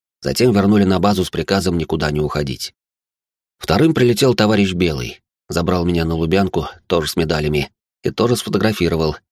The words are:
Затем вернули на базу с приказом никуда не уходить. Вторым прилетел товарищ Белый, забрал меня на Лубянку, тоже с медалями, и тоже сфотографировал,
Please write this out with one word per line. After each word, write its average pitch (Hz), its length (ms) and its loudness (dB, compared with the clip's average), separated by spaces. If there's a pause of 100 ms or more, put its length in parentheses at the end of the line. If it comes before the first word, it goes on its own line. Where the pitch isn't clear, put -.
(220)
Затем 120 300 2
вернули 101 320 4
на 95 160 2
базу 95 240 0
с - 80 -4
приказом 87 460 -2
никуда 80 340 -4
не 76 80 -2
уходить. 73 560 -6 (840)
Вторым 151 340 2
прилетел 123 420 2
товарищ 101 380 2
Белый, 78 480 -2 (260)
забрал 87 380 0
меня 85 180 0
на 82 120 -2
Лубянку, 82 520 0 (200)
тоже 82 200 0
с - 80 -10
медалями, 76 560 0 (320)
и - 80 -2
тоже 120 240 0
сфотографировал, 87 800 0 (160)